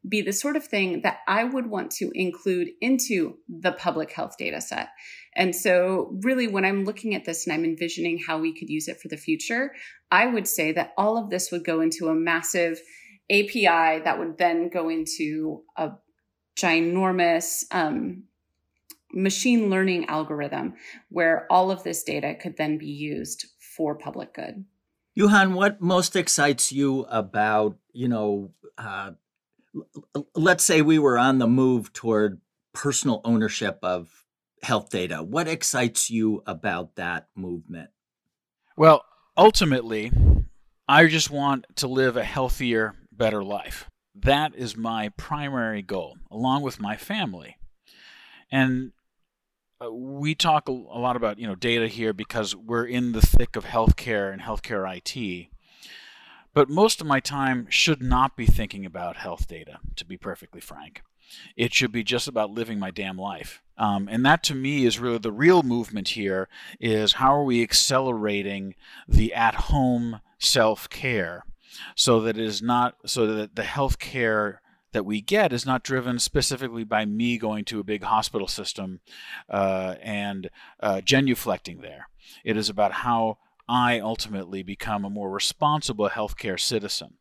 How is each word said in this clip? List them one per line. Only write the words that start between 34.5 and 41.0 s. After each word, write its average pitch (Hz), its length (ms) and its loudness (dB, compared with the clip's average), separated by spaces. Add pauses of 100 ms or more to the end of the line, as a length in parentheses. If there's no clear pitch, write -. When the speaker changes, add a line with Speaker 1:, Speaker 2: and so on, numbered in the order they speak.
Speaker 2:
health 107 280 -2
data. 87 320 -4
What 143 260 -2
excites 127 640 -2
you 107 360 0
about 87 500 -6
that 87 380 -8
movement? 87 560 -12 (840)
Speaker 3:
Well, 156 280 8 (320)
ultimately, 127 760 4 (760)
I 151 180 10